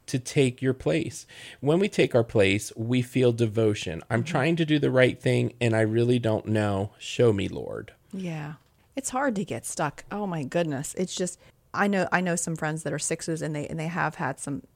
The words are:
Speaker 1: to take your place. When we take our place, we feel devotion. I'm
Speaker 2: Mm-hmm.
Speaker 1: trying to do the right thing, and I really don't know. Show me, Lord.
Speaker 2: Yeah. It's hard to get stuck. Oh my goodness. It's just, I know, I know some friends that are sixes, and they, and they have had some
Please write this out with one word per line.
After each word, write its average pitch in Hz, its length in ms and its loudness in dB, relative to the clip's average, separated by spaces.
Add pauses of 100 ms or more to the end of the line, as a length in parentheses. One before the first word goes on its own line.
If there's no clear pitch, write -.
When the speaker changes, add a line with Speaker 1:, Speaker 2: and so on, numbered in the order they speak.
Speaker 1:
to - 140 -2
take 131 420 0
your 131 120 2
place. - 520 -4 (340)
When 151 200 2
we 202 100 2
take - 260 2
our 117 80 6
place, 101 520 2
we 120 260 0
feel 123 300 2
devotion. 107 760 0
I'm 113 140 2
Speaker 2:
Mm-hmm. 160 80 -8
Speaker 1:
trying 165 260 2
to 165 80 0
do 151 140 2
the 135 120 2
right 127 300 4
thing, 123 400 2
and 113 140 4
I 110 60 4
really 120 380 4
don't 110 280 0
know. 104 500 0
Show - 360 2
me, 95 140 0
Lord. - 460 -10 (180)
Speaker 2:
Yeah. 160 420 -8 (420)
It's 269 140 -6
hard 254 260 -2
to 196 100 -2
get 117 200 -8
stuck. - 460 -4
Oh 208 160 -4
my 165 160 -4
goodness. 151 540 -2
It's 185 180 -4
just, 180 240 -6 (340)
I 202 140 2
know, 196 240 2
I 180 100 2
know 175 140 0
some 170 200 -4
friends 160 280 -4
that 151 100 -4
are 151 60 -4
sixes, 165 420 -4
and 151 140 -4
they, 147 120 -6
and 160 120 -6
they 156 80 -4
have 160 280 -2
had 139 240 -6
some - 240 -8 (120)